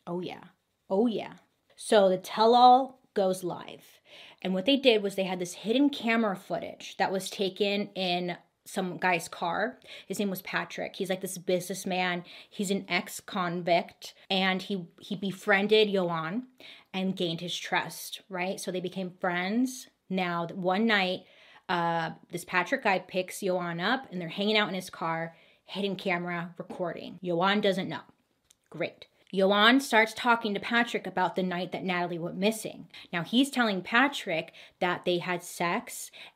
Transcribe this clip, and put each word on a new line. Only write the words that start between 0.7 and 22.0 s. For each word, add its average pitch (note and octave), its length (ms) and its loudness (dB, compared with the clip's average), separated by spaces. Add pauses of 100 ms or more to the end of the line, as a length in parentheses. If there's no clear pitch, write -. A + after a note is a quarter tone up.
Oh, G#3 180 4
yeah. E3+ 280 -4 (420)
So G3 320 6
the F#3 80 4
tell-all B3 840 8 (140)
goes F#3+ 280 2
live. - 600 -10 (400)
And F#3 120 -2
what F#3 120 0
they C#4 100 6
did A#3+ 260 6
was G3 140 -2
they F#3+ 80 0
had F3+ 160 -4
this F3 140 -6
hidden C4 360 2
camera A3+ 460 0
footage - 640 -8
that F3+ 140 0
was F#3+ 180 -4
taken G3+ 680 -2
in F3 400 -2 (300)
some F3+ 320 -6
guy's F3 300 0
car. F#3+ 520 -4 (280)
His F#3+ 120 -6
name G3+ 100 0
was F3+ 120 -6
Patrick. - 540 -6
He's, F#3 140 -4
like, F#3 120 -4
this F#3 160 -8
businessman. F3+ 880 -2 (240)
He's F3+ 220 -4
an G3 180 -2
ex-convict, F3 1200 -2 (160)
and F#3+ 320 2
he, F#3 260 -6 (120)
he - 160 -10
befriended G#3 720 4
Johan F3 580 -2 (460)
and F#3+ 220 -2
gained E3+ 260 -2
his F3 160 -6
trust, - 720 -6
right? F#3+ 300 -4
So G3 120 -8
they F3+ 80 -4
became F3+ 400 -6
friends. G3 680 -2 (220)
Now, F3 360 -2
th-, E3 120 -10
one F#3 280 2
night, F#3 380 2 (440)
uh, E3+ 440 0 (200)